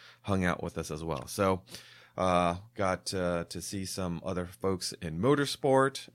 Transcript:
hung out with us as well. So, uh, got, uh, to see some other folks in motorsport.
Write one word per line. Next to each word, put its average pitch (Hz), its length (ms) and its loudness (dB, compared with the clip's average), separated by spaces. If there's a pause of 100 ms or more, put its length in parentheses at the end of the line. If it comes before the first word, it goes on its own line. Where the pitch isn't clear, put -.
(240)
hung 95 220 2
out 87 180 2
with 85 140 -6
us 80 140 -6
as 78 140 -6
well. 71 220 -4
So, 95 340 2 (560)
uh, 90 400 4 (160)
got, 92 400 -2
uh, 87 320 0
to - 160 -10
see 95 240 -6
some 87 400 -4
other 90 200 -4
folks 92 560 -2
in 82 200 -6
motorsport. 135 920 2